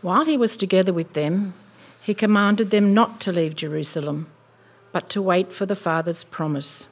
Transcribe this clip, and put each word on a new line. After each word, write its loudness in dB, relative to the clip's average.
While 2
he 2
was 0
together 2
with -4
them, -2
he -4
commanded 2
them 4
not 2
to -2
leave 0
Jerusalem, -6
but -6
to -4
wait 2
for -4
the -2
Father's -4
promise. -6